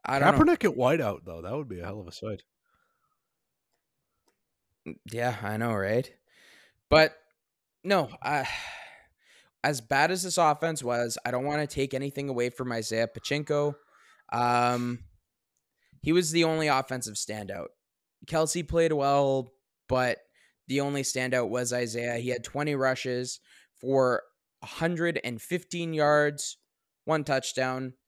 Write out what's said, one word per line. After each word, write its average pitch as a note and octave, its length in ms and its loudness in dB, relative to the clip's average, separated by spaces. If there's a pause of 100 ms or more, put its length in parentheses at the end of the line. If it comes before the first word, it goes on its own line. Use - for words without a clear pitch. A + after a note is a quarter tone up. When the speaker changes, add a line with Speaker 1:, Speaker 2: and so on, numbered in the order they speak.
Speaker 1:
I C#3 120 0
don't C#3+ 180 8
know. - 60 8
Speaker 2:
Kaepernick E4 220 4
at F3 120 2
wideout, B2 480 2
though. E2+ 160 -12
That F#2+ 140 -8
would D3 120 -8
be F#2+ 120 -10
a E2+ 40 -10
hell G2+ 160 -10
of F2+ 80 -14
a F2 40 -16
sight. G#2 320 -10 (2750)
Speaker 1:
Yeah, A#2+ 300 -4
I G#2+ 160 -4
know, A#2 160 -2
right? G#2 380 -2 (800)
But, D#3 260 6 (680)
no, F#3 260 0 (120)
I, C3+ 260 -2 (1160)
as C3+ 180 0
bad C#3 300 2
as F3+ 100 -2
this F3+ 160 -2
offense D#3 460 2
was, A#2+ 420 -2
I A#2+ 60 -2
don't B2+ 140 -2
wanna D3 200 0
take C#3 300 -2
anything C#3 340 -4
away B2 220 0
from B2+ 200 -6
Isaiah A2+ 360 0
Pacheco. D3 680 -2 (560)
Um, A#2+ 680 2 (1040)
he D3 80 0
was E3+ 180 4
the E3 140 4
only D#3+ 240 2
offensive C3 480 -2
standout. G2 540 -8 (580)
Kelce D#3+ 400 -2
played E3 260 2
well, C#3 600 2 (360)
but B2+ 300 2 (480)
the C3+ 140 0
only C#3 200 -2
standout B2+ 480 0
was B2 240 -2
Isaiah. A#2+ 440 -4
He A#2+ 120 -4
had A#2+ 140 -4
twenty D3 320 -4
rushes B2+ 640 -2 (340)
for B2+ 480 2 (400)
a - 60 -14
hundred E3+ 560 -2
and A2+ 180 -8
fifteen E3+ 520 -6
yards, D3 640 2 (480)
one D#3 180 0
touchdown C3 680 -2 (140)